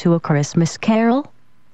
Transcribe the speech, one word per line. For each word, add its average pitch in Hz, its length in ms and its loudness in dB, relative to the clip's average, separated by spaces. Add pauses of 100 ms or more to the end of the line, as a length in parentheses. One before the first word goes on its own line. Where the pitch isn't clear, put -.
to 170 120 4
a 165 40 0
Christmas 156 560 -2
carol? 233 560 0 (420)